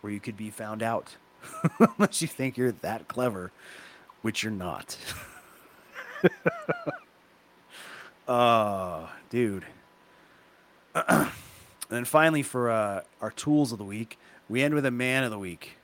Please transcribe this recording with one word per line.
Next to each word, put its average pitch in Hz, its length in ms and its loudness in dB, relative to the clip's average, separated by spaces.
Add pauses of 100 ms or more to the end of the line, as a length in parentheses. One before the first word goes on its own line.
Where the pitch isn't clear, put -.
where 107 100 -6
you 104 80 -6
could 104 180 -10
be 107 120 -8
found 110 320 -8
out, 113 360 -2 (300)
<laughs> - 320 -2 (180)
unless - 240 2
you 160 60 -2
think 131 300 -4
you're 123 140 4
that - 360 -6
clever, 101 440 -2 (680)
which 110 200 -2
you're 110 100 -2
not. 90 500 -6
<laughs> - 60 -12 (3250)
Oh, 104 840 2 (200)
dude. 107 360 0 (1300)
<clears throat> 175 100 2 (880)
And 117 60 -2
then 120 80 -2
finally, 156 380 6
for, 120 260 0
uh, 104 320 2 (180)
our 110 120 -4
tools 147 400 2
of 107 80 -6
the 104 40 -8
week, 107 360 -8 (280)
we 117 140 0
end 147 140 4
with 143 100 2
a 127 60 4
man 127 320 2
of 120 80 -2
the 104 80 -8
week. 90 440 -10